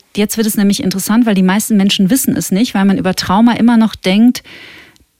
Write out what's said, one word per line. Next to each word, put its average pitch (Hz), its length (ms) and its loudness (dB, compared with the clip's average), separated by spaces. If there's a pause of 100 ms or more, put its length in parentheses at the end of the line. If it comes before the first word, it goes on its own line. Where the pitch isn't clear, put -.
(160)
jetzt 208 220 -2
wird 220 100 0
es 214 80 -4
nämlich 202 260 0
interessant, 196 420 0
weil 214 120 0
die 190 80 2
meisten 208 320 0
Menschen 196 340 2
wissen - 260 -2
es - 140 -6
nicht, 202 240 -2
weil 196 100 0
man 196 140 2
über 185 160 -2
Trauma 226 380 0
immer 233 240 2
noch 220 180 0
denkt, 214 480 0 (760)